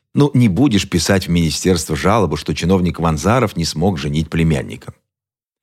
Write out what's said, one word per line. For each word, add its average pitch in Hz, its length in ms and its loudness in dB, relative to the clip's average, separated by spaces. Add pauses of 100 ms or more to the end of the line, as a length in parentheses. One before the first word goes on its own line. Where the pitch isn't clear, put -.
(140)
Ну, 143 200 4
не 123 140 4
будешь 101 400 2
писать 92 380 0
в - 40 -4
министерство 82 640 0
жалобу, 90 400 0
что 78 180 -6
чиновник 85 460 0
Ванзаров 87 560 0
не 85 80 -2
смог 82 340 -2
женить 73 320 -4
племянника. 78 640 -2 (680)